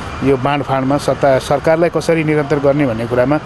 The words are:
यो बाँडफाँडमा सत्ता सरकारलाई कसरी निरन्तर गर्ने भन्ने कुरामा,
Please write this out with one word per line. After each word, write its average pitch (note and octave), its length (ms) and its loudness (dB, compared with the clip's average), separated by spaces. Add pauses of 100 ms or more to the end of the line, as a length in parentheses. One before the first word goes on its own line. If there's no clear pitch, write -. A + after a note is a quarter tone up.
(240)
यो C3+ 140 2
बाँडफाँडमा C3+ 600 -2
सत्ता C#3 420 2
सरकारलाई D#3+ 500 0
कसरी E3 340 0
निरन्तर D3+ 360 0
गर्ने C#3+ 260 2
भन्ने A#2 220 -4
कुरामा, B2+ 380 2